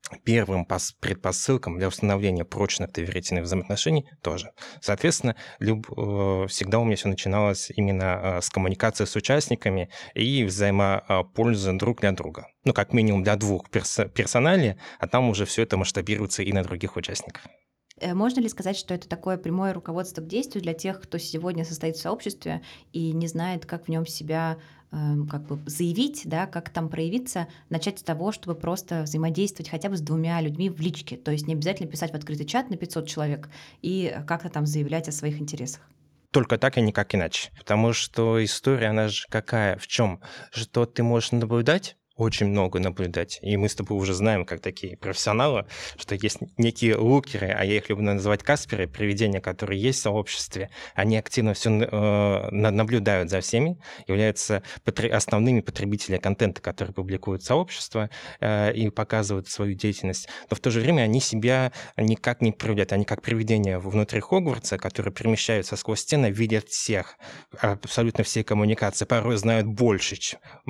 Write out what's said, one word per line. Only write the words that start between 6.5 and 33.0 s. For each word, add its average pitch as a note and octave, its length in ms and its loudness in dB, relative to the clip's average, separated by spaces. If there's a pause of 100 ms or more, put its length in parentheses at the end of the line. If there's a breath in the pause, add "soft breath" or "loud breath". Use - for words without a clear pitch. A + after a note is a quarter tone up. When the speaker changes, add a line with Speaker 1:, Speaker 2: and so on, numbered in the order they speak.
Speaker 1:
у A#2 60 4
меня A2 120 2
всё - 140 -2
начиналось G2 600 0
именно, F#2 680 0
э, - 20 -4
с - 80 -2
коммуникации G2 560 0
с - 100 -4
участниками G#2+ 760 0 (240 loud breath)
и B2+ 300 2
взаимопользы G2 1300 2
друг G2+ 260 0
для G2+ 120 4
друга. E2 340 -6 (180)
Ну, C3 80 4
как - 220 2
минимум G#2+ 280 4
для G#2 140 4
двух G2+ 320 0
перс-, - 400 0
персоналей, B2+ 680 2 (220 loud breath)
а - 80 -2
там B2 220 4
уже G2+ 160 2
всё - 180 0
это A2 140 0
масштабируется G2 680 -2
и F#2+ 100 -2
на G2 100 2
других F#2 340 -6
участников. - 460 -8 (580)
Speaker 2:
Э, F3 140 -4
можно B3 260 2
ли A3+ 80 2
сказать, F#3+ 300 -4
что - 160 -6
это F3 120 -8
такое F3+ 300 -4
прямое F#3 380 -2
руководство F3 480 -8
к D#3+ 40 -12
действию G#3 360 -4
для E3 100 -2
тех, F#3+ 300 -6
кто - 160 -8
сегодня E3 480 -4
состоит D#3+ 300 -4
в D#3+ 40 -12
сообществе E3+ 640 -6 (300 loud breath)
и E3 200 -2
не E3 160 -2
знает, E3 380 -4
как E3+ 180 -10
в - 60 -20
нём D#3+ 160 -2
себя, D#3+ 500 -4 (360 loud breath)
эм, D3 340 0
как D3 200 -6
бы C#3+ 120 -6 (100)
заявить, F3 560 -2
да, D#3+ 220 -4
как E3+ 240 -10
там E3 180 -4
проявиться, E3 600 -4 (200 loud breath)
начать G3+ 300 -4
с - 40 -14
того, E3+ 300 -4
чтобы F3 220 -6
просто E3+ 480 -4
взаимодействовать D#3+ 640 -2
хотя E3 220 -6
бы G3 60 -4
с E3+ 40 -4
двумя D#3+ 400 0
людьми D#3+ 300 -2
в D#3 100 -8
личке? D#3 360 -4
То - 160 -4
есть D3 140 -2
не D#3+ 80 0
обязательно E3 360 -2
писать D#3 220 -4
в - 20 -8
открытый D3+ 320 -6
чат B3+ 240 -2
на G3 60 -4
пятьсот E3 320 -6